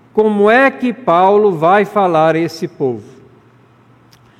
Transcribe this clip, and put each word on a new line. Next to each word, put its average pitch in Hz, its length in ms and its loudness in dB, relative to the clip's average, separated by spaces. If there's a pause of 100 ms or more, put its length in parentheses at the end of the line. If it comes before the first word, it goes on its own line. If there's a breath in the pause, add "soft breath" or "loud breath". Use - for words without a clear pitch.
(120)
Como 214 360 0
é 262 220 4
que 254 220 -6
Paulo 196 600 2
vai 180 320 2
falar 165 520 0
a - 20 -2
esse 165 300 -6
povo? 123 360 -8 (1400 soft breath)